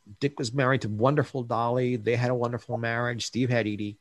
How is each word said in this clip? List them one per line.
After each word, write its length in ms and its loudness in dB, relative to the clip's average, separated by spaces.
Dick 220 -2
was 120 -4
married 300 4
to 60 -2
wonderful 560 2
Dolly. 500 0
They 220 0
had 140 2
a 40 0
wonderful 420 -4
marriage. 480 -2
Steve 240 -2
had 200 2
Edie. 320 -6